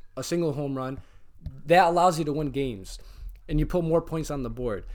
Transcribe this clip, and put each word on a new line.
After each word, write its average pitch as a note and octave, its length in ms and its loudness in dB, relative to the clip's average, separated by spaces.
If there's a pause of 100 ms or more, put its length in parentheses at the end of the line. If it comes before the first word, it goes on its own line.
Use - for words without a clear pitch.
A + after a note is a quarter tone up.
(160)
a C3+ 80 -6
single E3+ 280 0
home C#3 240 -4
run, C3 220 -4 (680)
that F3 200 8
allows E3+ 320 6
you D#3+ 60 0
to D3 80 -2
win D3+ 180 -2
games A#2+ 480 -4 (500)
and D3+ 120 2
you D3 60 2
put F3 180 0
more D#3+ 180 4
points D#3+ 300 -6
on C#3+ 100 -4
the A#2+ 80 -4
board. A2+ 340 -4 (100)